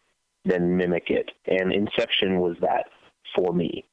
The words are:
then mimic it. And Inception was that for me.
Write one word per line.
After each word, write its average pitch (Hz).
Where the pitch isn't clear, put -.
then 90
mimic 87
it. -
And 92
Inception 95
was 87
that 82
for 92
me. -